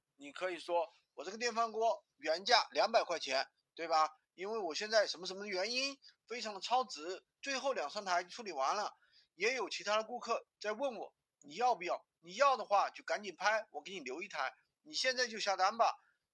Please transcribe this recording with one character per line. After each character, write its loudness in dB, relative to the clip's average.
你 -16
可 -4
以 -8
说， 0
我 -10
这 -10
个 -8
电 -2
饭 0
锅 0
原 0
价 6
两 4
百 6
块 -2
钱， 0
对 -6
吧？ 4
因 -6
为 -2
我 -4
现 -4
在 6
什 -8
么 -12
什 -8
么 -10
原 -2
因 -4
非 -8
常 -6
的 -10
超 2
值， -8
最 -4
后 0
两 -2
三 -8
台 2
处 -12
理 -8
完 2
了， -4
也 0
有 -4
其 -8
他 2
的 0
顾 -10
客 -4
在 -2
问 -4
我， -12
你 -18
要 4
不 -6
要？ -2
你 -16
要 6
的 -6
话 4
就 -14
赶 -2
紧 -8
拍， 2
我 -10
给 -12
你 -8
留 -6
一 -8
台， -4
你 -16
现 0
在 0
就 -8
下 0
单 2
吧。 4